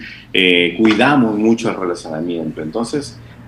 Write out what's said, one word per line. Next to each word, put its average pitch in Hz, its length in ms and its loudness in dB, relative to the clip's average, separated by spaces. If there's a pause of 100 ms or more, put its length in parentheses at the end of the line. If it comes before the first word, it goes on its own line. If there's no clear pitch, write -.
(340)
Eh, 87 440 4
cuidamos 110 600 4
mucho 113 320 2
el 92 80 -4
relacionamiento. 82 840 -6
Entonces, 117 560 -6 (300)